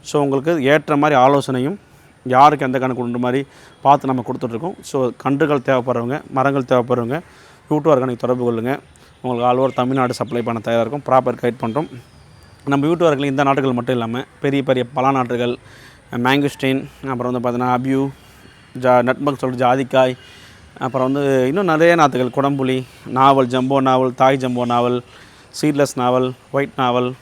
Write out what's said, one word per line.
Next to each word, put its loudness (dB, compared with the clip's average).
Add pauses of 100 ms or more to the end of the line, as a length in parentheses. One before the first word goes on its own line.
So, -2
உங்களுக்கு 0
ஏற்ற 2
மாதிரி 4
ஆலோசனையும் 2 (480)
யாருக்கு 4
எந்த -2
கணக்கு -2
உண்டு -4
மாதிரி 0 (400)
பார்த்து 4
நம்ம -2
கொடுத்துட்ருக்கோம். -6
So, -2
கன்றுகள் 0
தேவைப்படுறவங்க, -2 (100)
மரங்கள் 0
தேவைப்படுறவங்க 0 (520)
யூடியூப் 2
ஆர்கானிக் -2
தொடர்பு 0
கொள்ளுங்க. -2 (480)
உங்களுக்கு -2
all 2
over 0
தமிழ்நாடு 0
சப்ளை -4
பண்ண -4
தயாரா -2
இருக்கும். -6
ப்ராப்பர் -4
கைட் -4
பண்றோம். -6 (760)
நம்ம 0
யூடியூப் 0
ஆர்கானிக் -2
இந்த 0
நாட்டுகள் 0
மட்டும் -2
இல்லாம -6 (180)
பெரிய 0
பெரிய 0
பலா 0
நாட்டுகள், -2 (580)
மேங்கோஸ்டீன், 0 (260)
அப்புறம் -4
வந்து -4
பார்த்தீங்கன்னா -2
அபியூ, 0 (800)
ஜா-, 4
நட்மக் -2
சொல்ற -4
ஜாதிக்காய், 2 (680)
அப்புறம் -2
வந்து 2
இன்னும் -2
நிறைய 4
நாத்துகள், 2
குடம்புளி, 0 (280)
நாவல், 4
ஜம்போ 0
நாவல், 2
தாய் 4
ஜம்போ -2
நாவல், 0 (540)
சீட்லெஸ் 0
நாவல், 0 (180)
ஒயிட் -4
நாவல் 0 (120)